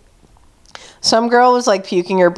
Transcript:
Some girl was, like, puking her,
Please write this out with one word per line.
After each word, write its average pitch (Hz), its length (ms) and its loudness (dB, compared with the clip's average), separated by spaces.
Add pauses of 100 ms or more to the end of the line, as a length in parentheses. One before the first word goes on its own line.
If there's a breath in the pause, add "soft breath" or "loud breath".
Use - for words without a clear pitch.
(1000 loud breath)
Some 233 300 -2
girl 247 240 2
was, 240 140 -4
like, 190 180 -2
puking 185 340 -4
her, 175 180 2